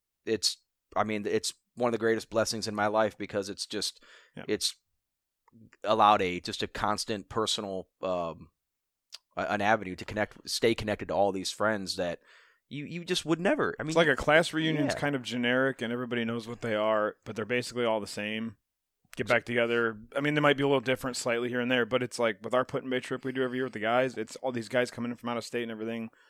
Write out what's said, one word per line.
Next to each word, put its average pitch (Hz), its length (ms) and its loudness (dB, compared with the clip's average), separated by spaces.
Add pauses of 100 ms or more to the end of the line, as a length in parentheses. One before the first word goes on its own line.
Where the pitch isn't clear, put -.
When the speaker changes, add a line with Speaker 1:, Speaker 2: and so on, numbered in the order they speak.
(260)
Speaker 1:
it's, 107 320 0 (400)
I 104 80 2
mean, 104 200 -2
it's 104 280 0 (220)
one 120 120 2
of 120 60 2
the 113 40 2
greatest 113 320 0
blessings 110 380 0
in 104 80 -4
my 104 120 2
life 107 300 2
because 101 300 -4
it's 98 180 -8
just, - 380 -6 (320)
Speaker 2:
Yeah. - 140 -14
Speaker 1:
it's - 260 -2 (1120)
allowed 107 360 6
a, 90 200 -2
just - 220 -8
a 101 40 -2
constant 104 600 -4
personal, 101 580 -2 (140)
um, 85 480 -4 (880)
a-, 92 160 -2
an 101 80 0
avenue 101 340 2
to - 80 -10
connect, - 460 -6
stay 117 260 2
connected 104 340 -4
to 82 40 -2
all 98 180 4
these 95 200 -4
friends 98 460 -2
that 87 220 -2 (500)
you, 147 160 -10
you 170 200 -10
just 180 200 -2
would 160 140 0
never, 190 400 0
I - 40 -6
mean, 151 60 -4
Speaker 2:
It's 156 80 0
like 165 100 6
a 135 80 6
class 156 380 4
reunion's 156 420 0
Speaker 1:
yeah. - 40 -6
Speaker 2:
kind 143 160 0
of 131 60 -4
generic 123 600 0
and 117 100 -4
everybody 120 320 -2
knows 113 220 -4
what 117 140 -12
they 113 120 -2
are, 107 500 2
but 110 120 -10
they're 107 100 -4
basically 120 400 -2
all 110 140 2
the 101 80 -8
same. 110 480 -6 (600)
Get 117 120 -4
back 117 180 2
together. 117 520 2 (180)
I 139 60 -2
mean, 147 120 2
they 151 80 2
might 143 160 6
be 139 60 0
a 139 40 4
little 139 120 4
different 131 380 -2
slightly 120 320 0
here 123 100 -2
and 120 100 0
there, 123 160 4
but 123 160 2
it's 123 160 -6
like 113 260 2
with 113 120 -2
our 127 100 4
Put-in-Bay 127 360 -4
trip 127 240 -6
we 131 60 -4
do 131 120 0
every 127 140 -2
year 131 80 -2
with 123 80 -6
the 107 60 -6
guys, 120 380 2
it's 110 200 -6
all 131 140 -4
these 113 180 -2
guys 123 200 4
coming 120 220 -4
in 120 60 -8
from 117 120 -6
out 120 80 -2
of 110 60 -2
state 120 180 -2
and 117 100 -4
everything 113 380 -4 (200)